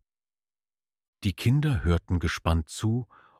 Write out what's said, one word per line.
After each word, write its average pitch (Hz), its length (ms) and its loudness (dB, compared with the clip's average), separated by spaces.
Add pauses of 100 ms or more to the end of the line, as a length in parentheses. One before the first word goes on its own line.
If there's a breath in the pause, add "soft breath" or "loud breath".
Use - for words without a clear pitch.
(1200)
Die 98 100 0
Kinder 139 520 2
hörten 85 340 0
gespannt 82 480 0
zu 117 400 -4 (320 loud breath)